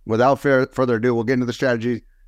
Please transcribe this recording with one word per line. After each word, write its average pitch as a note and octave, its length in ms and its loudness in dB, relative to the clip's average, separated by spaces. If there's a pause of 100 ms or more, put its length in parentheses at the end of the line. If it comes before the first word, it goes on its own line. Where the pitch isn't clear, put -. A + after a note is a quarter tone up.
without B2 320 2
fair, C3+ 280 2
further B2 280 -2
ado, A#2+ 180 0
we'll A#2 120 -2
get B2 80 -2
into B2 140 0
the A#2+ 60 -4
strategies. A#2+ 480 -2 (280)